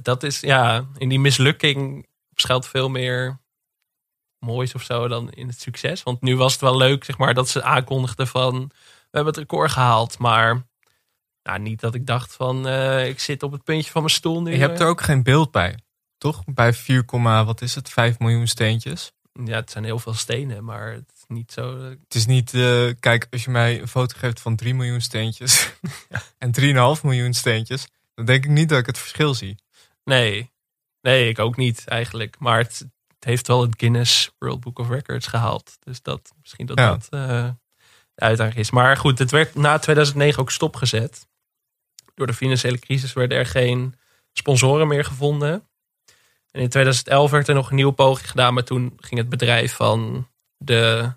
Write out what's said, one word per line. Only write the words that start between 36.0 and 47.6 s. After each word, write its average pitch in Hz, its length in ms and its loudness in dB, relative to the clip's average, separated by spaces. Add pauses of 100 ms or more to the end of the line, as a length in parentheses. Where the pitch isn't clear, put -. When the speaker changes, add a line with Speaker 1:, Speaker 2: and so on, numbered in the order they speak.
Speaker 1:
dat, - 400 -10
misschien - 240 -14
dat 123 140 -6
Speaker 2:
Ja. 120 100 6
Speaker 1:
dat, 90 200 -2
eh, 123 400 -4 (640)
de - 80 -20
uitdaging 110 360 2
is. 107 140 -2
Maar 127 260 6
goed, 139 220 2
het 127 120 0
werd 156 240 2
na 147 240 2
tweeduizend 147 400 2
negen 147 220 2
ook 127 100 -4
stopgezet. - 760 -4 (880)
Door 131 120 -4
de 123 60 -4
financiële 123 460 -2
crisis 135 340 -4
werden 123 240 0
er 127 80 0
geen 123 500 0 (380)
sponsoren 139 540 2
meer 147 180 0
gevonden. 147 640 -4 (880)
En 135 60 -6
in 127 80 0
tweeduizend 131 380 2
elf 139 240 4
werd 143 160 2
er 147 80 2
nog 131 140 0